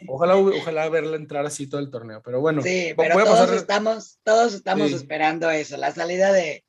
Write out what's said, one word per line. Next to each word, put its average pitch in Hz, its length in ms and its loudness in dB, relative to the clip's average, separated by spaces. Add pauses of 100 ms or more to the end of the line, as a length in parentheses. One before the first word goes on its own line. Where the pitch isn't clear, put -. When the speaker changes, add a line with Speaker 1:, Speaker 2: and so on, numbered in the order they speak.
Speaker 1:
Ojalá, 170 300 2
ojalá 160 520 0
verla 160 280 -2
entrar 151 280 -6
así 143 220 -10
todo 143 140 -8
el 135 100 -10
torneo, 113 320 -14
pero 123 180 -4
bueno, 156 200 0
Speaker 2:
Sí, 180 320 -2
Speaker 1:
vo-, 160 100 2
Speaker 2:
pero 160 100 2
Speaker 1:
voy 196 100 6
a - 20 4
Speaker 2:
todos 214 160 6
Speaker 1:
pasar 226 140 4
Speaker 2:
estamos, 208 680 -4
todos 226 300 2
estamos 190 360 -2
Speaker 1:
Sí. 139 60 -4
Speaker 2:
esperando 156 560 -2
eso, 143 260 -4
la 139 140 -2
salida 180 400 0
de, 165 380 0